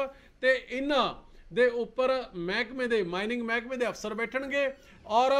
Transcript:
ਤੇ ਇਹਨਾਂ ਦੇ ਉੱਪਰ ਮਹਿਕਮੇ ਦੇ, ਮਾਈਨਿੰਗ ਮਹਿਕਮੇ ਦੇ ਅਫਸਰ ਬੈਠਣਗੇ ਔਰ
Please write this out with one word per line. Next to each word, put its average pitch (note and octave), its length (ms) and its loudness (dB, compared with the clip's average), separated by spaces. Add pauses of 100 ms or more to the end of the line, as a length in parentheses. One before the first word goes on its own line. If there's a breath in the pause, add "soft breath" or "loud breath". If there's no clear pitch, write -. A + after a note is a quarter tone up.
(420 loud breath)
ਤੇ B3+ 280 2
ਇਹਨਾਂ B3+ 600 0 (240 soft breath)
ਦੇ A#3+ 140 6
ਉੱਪਰ B3 580 0 (100)
ਮਹਿਕਮੇ A3+ 520 -2
ਦੇ, A3+ 160 2
ਮਾਈਨਿੰਗ G3+ 380 -2
ਮਹਿਕਮੇ A#3 360 -4
ਦੇ A#3+ 100 0
ਅਫਸਰ G#3+ 260 -6
ਬੈਠਣਗੇ C4 560 -2 (360 loud breath)
ਔਰ B3 340 4